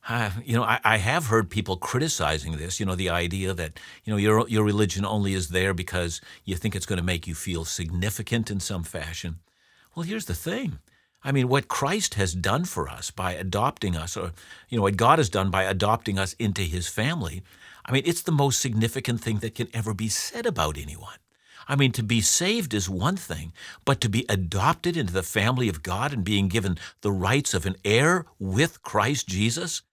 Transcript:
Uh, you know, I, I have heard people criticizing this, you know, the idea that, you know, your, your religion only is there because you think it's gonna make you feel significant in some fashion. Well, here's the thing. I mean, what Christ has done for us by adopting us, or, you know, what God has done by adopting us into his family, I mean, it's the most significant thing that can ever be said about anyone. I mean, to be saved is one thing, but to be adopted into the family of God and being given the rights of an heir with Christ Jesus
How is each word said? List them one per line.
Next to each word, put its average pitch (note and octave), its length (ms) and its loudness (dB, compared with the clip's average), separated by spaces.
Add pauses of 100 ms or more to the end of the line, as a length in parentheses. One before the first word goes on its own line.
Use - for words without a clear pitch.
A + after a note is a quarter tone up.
Uh, A2+ 220 0 (120)
you A#2 140 0
know, A#2+ 60 4
I, A2+ 200 2
I A2 140 6
have B2+ 300 0
heard G#2+ 220 4
people F#2+ 280 -2
criticizing D#2+ 800 -2
this, E2+ 240 -6
you G#2 40 -2
know, F#2 100 0
the F2+ 140 0
idea F2 440 0
that, E2 260 -6 (240)
you A2 80 -4
know, G#2 60 2
your, G#2+ 320 6
your G#2+ 160 4
religion G#2 400 2
only G2 300 0
is F2 140 -2
there F#2 240 2
because F2 460 -4 (240)
you F#2+ 140 -4
think G2+ 180 -2
it's F#2 100 -4
gonna F2+ 160 -2
make F2 260 -2
you E2+ 60 -6
feel E2 300 -4
significant G2+ 880 -2
in G2+ 80 -2
some F2+ 240 -6
fashion. E2 540 -8 (580)
Well, E3+ 80 -6
here's G#3 220 -6
the - 80 -4
thing. G3+ 460 -4 (440)
I C3+ 80 -2
mean, C3 160 2
what C3+ 220 0
Christ F#3 460 -2
has F#2+ 180 2
done G2+ 320 0
for D#2 240 -4
us - 200 -10
by F#2 220 -4
adopting F#2+ 640 -2
us, D#2+ 220 -6
or, F2 160 -6 (340)
you A#2+ 100 -2
know, G#2+ 40 2
what G2 160 4
God A#2 220 6
has G#2 100 4
done F#2+ 200 2
by F#2+ 140 2
adopting G2 560 0
us F#2+ 140 -2
into G2+ 300 -2
his E2+ 260 -4
family, G#2+ 520 -4 (440)
I B2+ 80 -2
mean, C3+ 120 2
it's E3+ 180 0
the E3+ 100 0
most C#3 260 4
significant A#2 640 0
thing G#2+ 180 -2
that A2 160 -6
can - 180 -4
ever A2 200 -2
be G#2+ 160 -2
said - 360 -4
about D#2 320 0
anyone. - 420 -14 (460)
I C#3 120 0
mean, C3+ 160 6
to A#2+ 100 -2
be A2+ 160 2
saved F3+ 540 2
is G2 160 0
one G2+ 260 0
thing, E2 380 -10 (320)
but C#3 160 2
to A#2 80 2
be G#2+ 180 0
adopted G#2 680 0
into F#2+ 160 -2
the F#2 100 0
family A#2 460 2
of D#2 120 -6
God G#2 300 -2
and G#2+ 140 -2
being G2 240 2
given F#2 280 0 (220)
the G#2 140 0
rights G2+ 400 2
of F2+ 120 0
an F#2 200 -2
heir D3 400 4 (120)
with G2+ 460 0
Christ A2+ 460 0
Jesus A#2 520 0 (120)